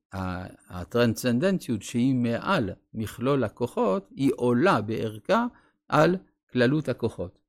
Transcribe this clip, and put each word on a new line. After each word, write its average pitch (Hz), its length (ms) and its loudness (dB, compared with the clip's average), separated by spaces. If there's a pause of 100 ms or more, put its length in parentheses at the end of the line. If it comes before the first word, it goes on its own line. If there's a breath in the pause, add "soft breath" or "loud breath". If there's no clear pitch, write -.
(160)
ה-, 92 640 -8
הטרנסצנדנטיות 120 1000 0
שהיא 127 340 0
מעל 120 540 0 (240)
מכלול 120 500 -2
הכוחות, 190 720 -2
היא 135 200 2
עולה 123 460 4
בערכה 110 640 -2 (440 soft breath)
על 165 280 4 (340)
כללות 131 380 2
הכוחות. 104 600 -6